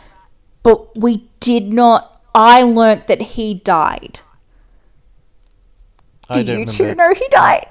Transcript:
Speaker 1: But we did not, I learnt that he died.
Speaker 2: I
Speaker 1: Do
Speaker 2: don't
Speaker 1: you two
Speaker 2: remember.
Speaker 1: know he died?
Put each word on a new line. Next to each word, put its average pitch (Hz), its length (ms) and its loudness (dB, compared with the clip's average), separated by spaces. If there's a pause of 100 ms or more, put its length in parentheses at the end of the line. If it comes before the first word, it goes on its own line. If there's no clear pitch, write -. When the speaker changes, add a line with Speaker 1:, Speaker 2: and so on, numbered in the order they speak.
(640)
Speaker 1:
But - 340 0
we 220 320 -4 (100)
did 233 320 -4
not, 233 480 0 (140)
I 240 300 6
learnt 226 420 0
that 226 160 -2
he 220 320 -8
died. - 680 -4 (2000)
Speaker 2:
I 123 60 -6
Speaker 1:
Do 240 100 -2
Speaker 2:
don't 120 160 -6
Speaker 1:
you 233 40 -10
two - 200 -4
Speaker 2:
remember. 359 240 -2
Speaker 1:
know 381 40 0
he 508 160 -4
died? - 420 0